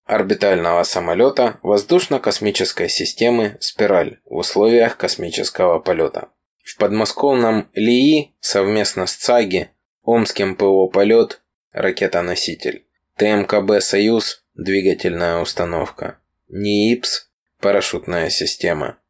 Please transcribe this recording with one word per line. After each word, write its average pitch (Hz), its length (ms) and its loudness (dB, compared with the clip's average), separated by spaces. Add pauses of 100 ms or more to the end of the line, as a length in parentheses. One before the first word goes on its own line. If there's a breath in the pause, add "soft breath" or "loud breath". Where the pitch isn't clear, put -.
орбитального 87 800 0
самолета 104 800 0
воздушно-космической 104 1300 0
системы 113 720 -2
«Спираль» 98 640 0
в - 100 -12
условиях 113 600 2
космического 87 840 -2
полета. 82 480 -2 (340)
В - 160 -18
подмосковном 110 960 0
лии 131 680 2
совместно 101 680 -2
с - 80 -4
цаги, 101 540 0 (340)
Омским 101 540 0
П 104 80 2
О 95 220 4
«Полет», 104 540 2 (300)
ракетоноситель, 90 1120 -4 (320)
Т 104 100 2
М 104 180 0
К 104 160 2
Б 101 180 2
«Союз», 107 640 0 (120)
двигательная 87 880 -2
установка, - 760 -6 (300)
ниипс, 104 800 -2 (320)
парашютная 90 680 -2
система 78 680 -4 (120)